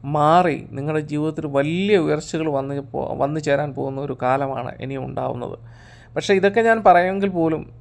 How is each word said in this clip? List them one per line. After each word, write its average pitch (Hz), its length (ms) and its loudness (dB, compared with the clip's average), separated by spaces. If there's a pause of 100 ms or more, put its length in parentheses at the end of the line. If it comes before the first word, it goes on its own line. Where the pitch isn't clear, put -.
മാറി 151 640 4
നിങ്ങളുടെ 151 300 -4
ജീവിതത്തിൽ 151 460 -4
വലിയ 165 500 2
ഉയർച്ചകൾ 156 520 -2
വന്ന് 139 320 -4
പോ-, 139 360 -6
വന്നു 143 220 -2
ചേരാൻ 143 340 0
പോകുന്ന 135 280 -6
ഒരു 139 200 -8
കാലമാണ് 131 580 -2
ഇനി 135 180 -8
ഉണ്ടാവുന്നത്. 127 640 -6 (560)
പക്ഷേ 156 180 0
ഇതൊക്കെ 202 280 4
ഞാൻ 226 240 4
പറയുമെങ്കിൽ 190 440 6
പോലും 160 520 -2